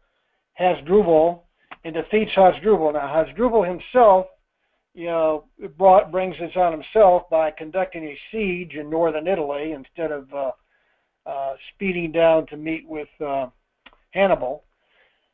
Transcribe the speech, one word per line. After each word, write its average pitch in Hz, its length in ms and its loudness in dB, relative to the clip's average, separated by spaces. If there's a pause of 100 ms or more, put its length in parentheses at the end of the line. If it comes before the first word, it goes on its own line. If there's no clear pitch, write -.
(540)
Hasdrubal, 170 880 2 (420)
and 165 100 -12
defeats 208 380 -2
Hasdrubal. 180 600 4
Now, 143 160 -6
Hasdrubal 196 580 0
himself 190 600 4 (680)
you 170 100 -12
know, 160 380 -2 (140)
it 165 180 -16
brought, 185 340 4
brings 185 300 -6
this 165 160 -10
on 180 160 2
himself 180 580 4
by 160 200 0
conducting 165 540 -8
a 143 140 -14 (140)
siege 180 420 -6
in 147 160 -12
northern 156 380 -2
Italy 151 440 -4
instead 151 380 -10
of, 139 240 -12
uh, 139 160 -6 (760)
uh, 139 280 -10 (200)
speeding 175 360 -6
down 160 360 2
to 151 100 -16
meet 156 320 -10
with, 151 200 -12 (160)
uh, 139 220 -6 (640)
Hannibal. 156 540 -2 (680)